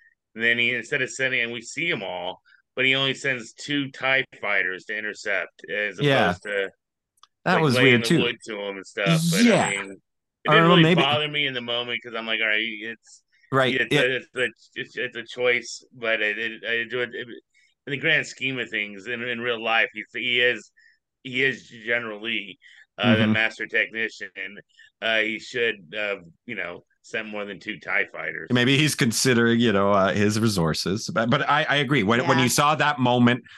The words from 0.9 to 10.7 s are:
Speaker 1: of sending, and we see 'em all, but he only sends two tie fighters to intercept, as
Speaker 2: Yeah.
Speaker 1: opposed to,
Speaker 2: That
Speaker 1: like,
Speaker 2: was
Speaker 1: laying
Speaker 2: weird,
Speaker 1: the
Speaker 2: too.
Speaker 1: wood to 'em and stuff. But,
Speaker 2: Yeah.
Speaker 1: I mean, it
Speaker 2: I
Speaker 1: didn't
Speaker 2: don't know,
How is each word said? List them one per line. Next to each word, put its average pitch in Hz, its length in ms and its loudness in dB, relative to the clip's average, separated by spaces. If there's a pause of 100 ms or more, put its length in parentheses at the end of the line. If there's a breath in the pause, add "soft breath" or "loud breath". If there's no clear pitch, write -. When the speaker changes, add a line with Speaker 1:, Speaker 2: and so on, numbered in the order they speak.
Speaker 1:
of 123 100 -4
sending, 127 300 -2
and 117 120 -4
we 120 80 -10
see 165 300 -6
'em 120 120 -4
all, 90 380 -8 (340 soft breath)
but 127 100 0
he 131 100 2
only 135 180 0
sends 123 400 -6
two 143 380 -6
tie 135 340 -2 (160)
fighters 92 440 -2
to 107 120 -10
intercept, 101 720 -8
as 101 300 -4
Speaker 2:
Yeah. 131 340 4
Speaker 1:
opposed 87 100 -10
to, 98 280 -4 (720)
Speaker 2:
That 180 100 2
Speaker 1:
like, 165 60 2
Speaker 2:
was 143 140 2
Speaker 1:
laying 127 100 6
Speaker 2:
weird, 120 160 6
Speaker 1:
the 113 80 -4
Speaker 2:
too. 165 100 6
Speaker 1:
wood 120 160 0 (120)
to 104 140 -8
'em 98 160 -6
and 95 100 -12
stuff. 104 420 0
But, 185 160 4
Speaker 2:
Yeah. 190 180 6
Speaker 1:
I - 60 -2
mean, 98 320 -8 (420)
it - 60 -2
Speaker 2:
I - 20 6
Speaker 1:
didn't 156 120 8
Speaker 2:
don't 170 60 6
know, 175 60 8